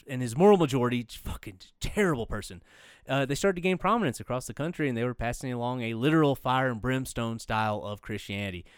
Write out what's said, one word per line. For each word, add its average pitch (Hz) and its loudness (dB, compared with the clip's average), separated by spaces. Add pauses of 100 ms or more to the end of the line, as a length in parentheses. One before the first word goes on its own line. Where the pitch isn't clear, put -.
and 127 -6
his 117 -4
moral 196 8
majority, 123 2
fucking - -12 (220)
terrible 165 0
person. 98 -8 (460)
Uh, 135 2
they 139 0
started 196 2
to 175 -8
gain 180 2
prominence 190 0
across 123 -6
the 117 -12
country, 156 -2
and 120 -2
they 117 0
were 123 -2
passing 123 -4
along 123 -4
a 113 -4
literal 143 4
fire 131 0
and 113 -4
brimstone 123 -2
style 110 -2
of 101 -8
Christianity. 101 -8 (140)